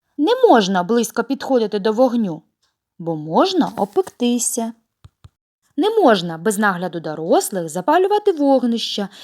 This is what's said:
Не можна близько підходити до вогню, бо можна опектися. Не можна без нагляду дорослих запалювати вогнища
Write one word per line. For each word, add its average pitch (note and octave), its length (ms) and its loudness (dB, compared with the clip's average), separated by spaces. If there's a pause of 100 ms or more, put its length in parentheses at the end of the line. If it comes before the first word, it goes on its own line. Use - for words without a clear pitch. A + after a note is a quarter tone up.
(180)
Не D4+ 140 2 (180)
можна F#3+ 340 4
близько A#3 400 -2
підходити A#3 560 -2
до A3 140 0
вогню, A3 480 0 (580)
бо E3 160 -6
можна G3+ 600 0
опектися. A#3 960 -4 (1080)
Не F#4 100 2
можна G#3+ 480 2
без F#3 200 -2
нагляду F3+ 420 -2
дорослих E3 720 -2
запалювати F#4 640 0
вогнища B3 800 0 (140)